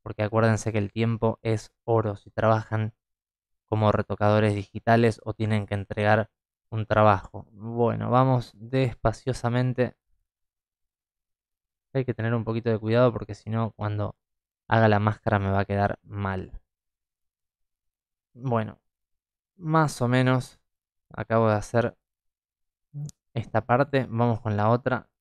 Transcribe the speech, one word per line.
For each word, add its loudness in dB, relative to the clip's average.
Porque -8
acuérdense 0
que -2
el -2
tiempo -2
es -4
oro 0
si -20
trabajan 0
como 2
retocadores 2
digitales 0
o -8
tienen -2
que -6
entregar 0
un -4
trabajo. 2
Bueno, -4
vamos 2
despaciosamente. -2
Hay -4
que -4
tener -2
un -2
poquito -2
de 0
cuidado 2
porque -8
si -14
no, -2
cuando -6
haga 4
la 4
máscara 0
me 0
va 0
a 0
quedar -2
mal. -8
Bueno, -6
más 0
o 0
menos 0
acabo 0
de 2
hacer -2
esta -4
parte. 0
Vamos -2
con -4
la 2
otra. -2